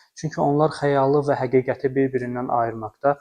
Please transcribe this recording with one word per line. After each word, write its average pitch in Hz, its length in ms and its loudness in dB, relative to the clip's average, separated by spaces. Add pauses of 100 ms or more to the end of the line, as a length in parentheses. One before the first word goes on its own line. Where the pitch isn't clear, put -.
(180)
Çünki - 240 -6
onlar 147 300 4
xəyalı 143 560 2
və 139 140 2
həqiqəti 131 540 0
bir-birindən 127 520 -2
ayırmaqda 117 720 -2